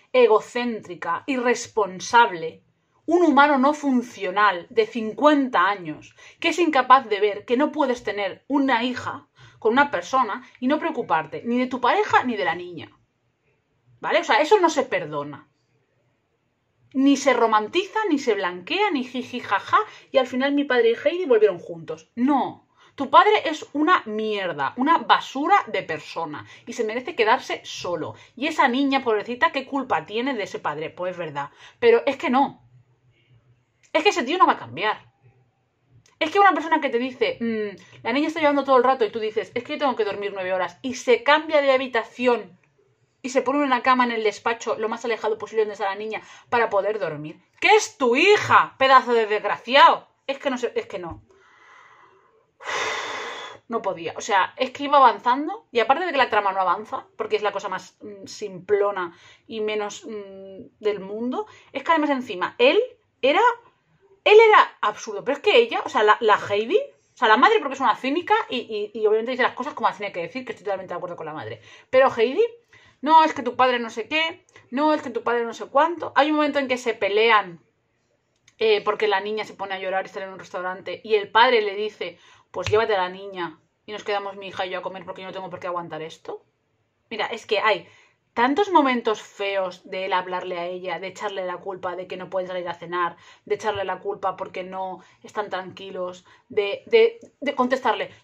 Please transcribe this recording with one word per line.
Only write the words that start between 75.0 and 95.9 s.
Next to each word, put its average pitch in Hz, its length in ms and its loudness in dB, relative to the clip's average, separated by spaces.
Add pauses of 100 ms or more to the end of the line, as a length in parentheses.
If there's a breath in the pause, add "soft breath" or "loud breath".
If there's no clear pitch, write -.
que 269 80 -10
tu 226 120 -6
padre 233 220 0
no 233 80 -8
sé 220 140 -12
cuánto". 311 500 0
Hay 302 140 4
un 302 60 0
momento 294 220 0
en 269 100 0
que 247 100 -2
se 233 160 -4
pelean, 208 680 2 (960)
eh, 214 240 2
porque 214 260 -2
la 196 120 2
niña 208 240 -6
se - 160 -16
pone 196 140 -8
a 190 40 -8
llorar 190 260 -4
y - 20 -14
está 196 180 -12
en 190 80 -12
un 185 60 -16
restaurante 180 680 -10
y 220 100 0
el 202 160 0
padre 233 300 4
le 202 140 -4
dice, 208 440 -8 (320 soft breath)
"Pues 185 180 -8
llévate 214 260 2
a 190 80 0
la 180 60 -2 (120)
niña 190 380 -10 (280)
y 214 60 -14
nos 208 120 -12
quedamos 202 320 -6
mi 196 120 -14
hija 190 160 -8
y 185 60 -8
yo 185 80 -6
a 180 40 -10
comer 185 220 -12
porque 180 180 -14
yo 190 60 -14
no 180 60 -12
tengo 190 160 -12
por 175 100 -14
qué 185 80 -10
aguantar 170 340 -8
esto". 160 400 -14 (680)
Mira, 208 160 -6
es - 200 -10
que 202 140 0
hay 196 260 0 (460 soft breath)
tantos 277 380 0
momentos 254 520 2
feos 196 640 -6
de 190 180 -6
él 196 60 -6
hablarle 180 460 -4
a 170 80 -6
ella, 180 320 -8
de 190 80 -10
echarle 196 380 -8
la 180 140 -6
culpa 180 360 -10
de 180 140 -12
que 190 80 -12
no 180 140 -14
pueden 185 180 -4
salir 180 180 -8
a 170 80 -8
cenar, 175 420 -6 (280 soft breath)
de 208 100 -4
echarle 202 300 -4
la 185 160 -6
culpa 196 360 -6
porque 185 280 -10
no 190 400 -10 (180 soft breath)
están 208 280 -8
tranquilos, 185 720 -10 (240 soft breath)